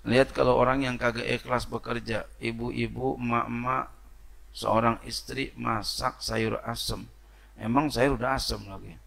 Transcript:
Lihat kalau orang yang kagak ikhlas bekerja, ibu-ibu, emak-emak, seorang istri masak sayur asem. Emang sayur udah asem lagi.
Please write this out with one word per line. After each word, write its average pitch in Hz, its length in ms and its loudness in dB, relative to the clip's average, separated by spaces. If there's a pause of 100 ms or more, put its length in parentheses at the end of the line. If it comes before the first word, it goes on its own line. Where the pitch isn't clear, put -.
Lihat 127 260 6
kalau 127 240 4
orang 131 300 4
yang 123 100 -2
kagak 120 320 0
ikhlas 123 400 0
bekerja, 117 560 -4 (160)
ibu-ibu, 117 800 -2
emak-emak, 120 720 0 (640)
seorang 113 500 2
istri 123 540 -6
masak 117 680 -2
sayur 113 400 0
asem. 113 400 -6 (540)
Emang 123 340 2
sayur 127 240 4
udah 127 220 0
asem 120 260 -4
lagi. 95 320 -14 (100)